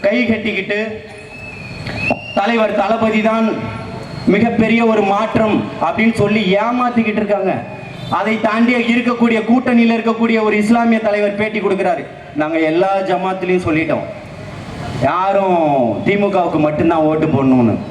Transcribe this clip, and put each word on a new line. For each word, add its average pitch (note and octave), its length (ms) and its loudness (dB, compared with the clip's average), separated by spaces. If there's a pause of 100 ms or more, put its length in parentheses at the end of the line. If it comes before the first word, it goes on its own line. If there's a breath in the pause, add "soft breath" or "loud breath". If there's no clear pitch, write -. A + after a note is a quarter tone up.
கை G#3+ 200 2
கட்டிக்கிட்டு G#3 540 -2 (1600)
தலைவர் G#3+ 440 0
தளபதி G#3+ 480 2
தான் A3 180 2 (840)
மிகப்பெரிய A3+ 480 2 (120)
ஒரு G#3 100 2 (100)
மாற்றம் G#3+ 440 0 (300)
அப்படின்னு A3 360 2
சொல்லி G#3+ 200 2 (220)
ஏமாத்திக்கிட்டு A#3 580 0
இருக்காங்க. F#3+ 300 0 (640)
அதை G#3+ 140 0 (140)
தாண்டி A#3 260 2 (200)
இருக்கக்கூடிய A#3 460 2 (100)
கூட்டணியில A#3 480 4
இருக்கக்கூடிய A3 500 0
ஒரு G#3 160 2
இஸ்லாமிய A#3 420 4
தலைவர் G3+ 340 0
பேட்டி G#3+ 220 -2
கொடுக்கிறாரு, F#3+ 420 0 (380)
"நாங்க D#3 160 -2 (140)
எல்லா F#3 200 2 (200)
ஜமாத்திலையும் F3+ 560 -2
சொல்லிட்டோம், D3+ 380 0 (1000)
யாரும் F#3 540 2 (480)
திமுகவுக்கு F3 580 2
மட்டும்தான் D#3+ 440 2
ஓட்டு D#3 240 0
போடணும்னு." B2+ 420 4 (140)